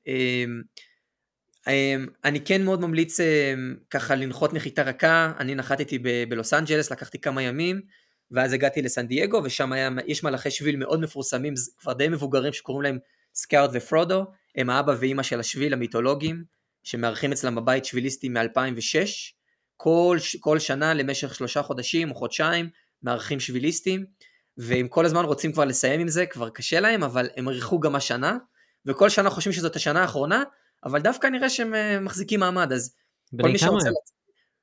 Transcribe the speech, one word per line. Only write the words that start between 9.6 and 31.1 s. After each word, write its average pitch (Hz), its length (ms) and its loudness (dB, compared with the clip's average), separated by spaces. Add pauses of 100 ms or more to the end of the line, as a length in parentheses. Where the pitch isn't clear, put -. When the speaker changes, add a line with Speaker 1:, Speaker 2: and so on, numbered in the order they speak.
Speaker 1:
היה, 131 160 0 (180)
יש 151 160 -4
מהלכי 139 280 -2
שביל 147 240 0
מאוד 160 260 0
מפורסמים, 139 540 -4
ז-, - 220 -4
כבר 135 160 -4
די 135 140 2
מבוגרים, 143 460 0
שקוראים 135 280 -6
להם 139 160 0 (380)
סקאוט 143 380 4
ופרודו, 170 520 2 (300)
הם 127 140 0
האבא 139 300 2
ואמא 135 240 0
של 127 160 -2
השביל 139 340 -2
המיתולוגיים, 139 720 -2 (400)
שמארחים 117 480 -2
אצלם 131 240 -2
בבית 127 300 0
שביליסטים 127 480 -4
מאלפיים 120 440 0
ושש, 165 580 -2 (420)
כל 170 420 4
ש-, - 160 -6
כל 156 240 2
שנה 151 340 0
למשך 139 420 -2
שלושה 131 260 -4
חודשים 143 500 -2
או - 40 -10
חודשיים, 165 540 -2 (340)
מארחים 123 360 -2
שביליסטים, 170 640 -2 (520)
והם 123 300 0
כל 165 180 4
הזמן 170 200 4
רוצים 151 260 0
כבר 156 140 2
לסיים 135 340 2
עם 170 80 0
זה, 170 180 0
כבר 120 240 -6
קשה 139 300 -2
להם, 214 240 2
אבל 127 240 0 (100)
הם 131 120 -4
אירחו 131 300 -2
גם 147 160 2
השנה, 139 420 0 (480)
וכל 165 240 6
שנה 202 200 4
חושבים 190 240 -2
שזאת 165 220 -2
השנה 156 260 0
האחרונה, 175 420 0 (400)
אבל 143 180 0
דווקא 247 260 2